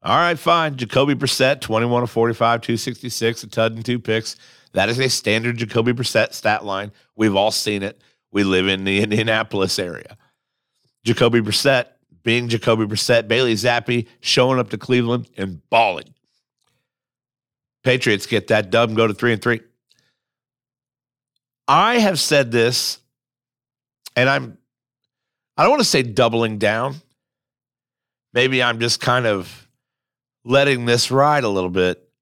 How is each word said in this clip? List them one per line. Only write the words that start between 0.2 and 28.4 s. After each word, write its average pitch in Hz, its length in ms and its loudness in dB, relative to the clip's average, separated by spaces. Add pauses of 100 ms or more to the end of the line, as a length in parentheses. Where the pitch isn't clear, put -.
fine. 160 380 0
Jacoby 135 380 0
Brissett, 131 460 0
twenty-one 120 440 0
of 113 60 -6
forty-five, 117 500 0
two 117 160 -4
sixty-six, 117 640 -6
a 113 60 -18
tud 113 260 -2
and 113 100 -12
two 120 140 -4
picks. 110 380 -4 (380)
That 95 160 0
is 120 100 -2
a 131 80 0
standard 113 480 -2
Jacoby 117 360 -2
Brissett 117 420 -2
stat 104 300 -2
line. 101 280 -8 (240)
We've 110 180 2
all 101 160 4
seen 104 320 -4
it. 101 180 -8 (300)
We 101 140 0
live 95 240 2
in 95 160 -2
the 98 160 0
Indianapolis 110 760 -2
area. 87 380 -10 (880)
Jacoby 117 360 2
Brissett 123 460 0 (360)
being 120 260 0
Jacoby 113 360 0
Brissett, 110 420 0
Bailey 117 300 2
Zappi 120 500 -2 (140)
showing 127 400 2
up 113 100 -4
to 110 80 -8
Cleveland 120 580 0
and 95 340 -10
balling. 101 440 0 (1700)
Patriots 123 440 0
get 107 220 -2
that 107 220 0
dub 117 200 2
and 110 60 -4
go 113 100 4
to 107 80 -2
three 120 180 0
and 104 100 -4
three. 117 180 0 (2000)
I 202 300 4
have 190 220 2
said 139 320 2
this, 120 460 0 (1160)
and 127 140 2
I'm, 135 280 -2 (1000)
I 151 60 2
don't 202 100 4
wanna 285 120 2
say 135 180 0
doubling 117 560 0
down. 113 380 -2 (1400)
Maybe 127 300 2